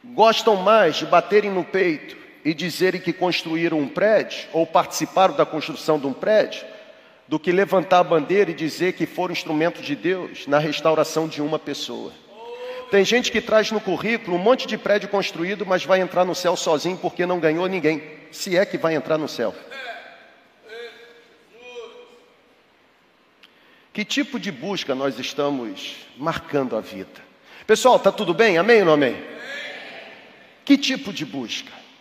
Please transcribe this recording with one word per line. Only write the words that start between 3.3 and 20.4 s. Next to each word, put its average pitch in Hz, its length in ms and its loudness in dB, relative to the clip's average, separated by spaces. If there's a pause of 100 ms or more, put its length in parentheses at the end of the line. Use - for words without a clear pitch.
um 135 80 -2
prédio 196 640 0
ou 160 120 2
participaram 170 720 2
da 151 100 2
construção 151 540 -2
de 139 80 -4
um 135 60 -2
prédio - 520 0 (640)
do 151 120 -2
que 175 140 0
levantar 185 460 4
a 175 60 6
bandeira 170 480 2
e - 20 -6
dizer 175 400 -2
que 165 120 -2
foram 180 260 -6
instrumento 160 500 -2
de 143 120 -6
Deus 175 520 -4
na 143 120 4
restauração 156 720 0
de 147 140 -6
uma 151 160 -2
pessoa. 120 540 -10 (760)
Tem 196 140 6
gente 233 260 0
que 220 100 0
traz 214 300 2
no 214 100 -2
currículo 185 560 -2
um 175 40 -2
monte 254 260 4
de 208 120 -6
prédio 202 320 0
construído, 190 560 -4
mas 185 180 0
vai 185 160 4
entrar 180 240 2
no 175 100 -2
céu 175 220 0
sozinho 170 400 -2
porque 175 300 -4
não 180 120 0
ganhou 165 280 0
ninguém, 160 360 0 (280)
se 180 260 -4
é 196 80 4
que 185 140 -6
vai 160 160 0
entrar 156 240 -2
no 143 100 -4
céu. 110 260 -4 (4000)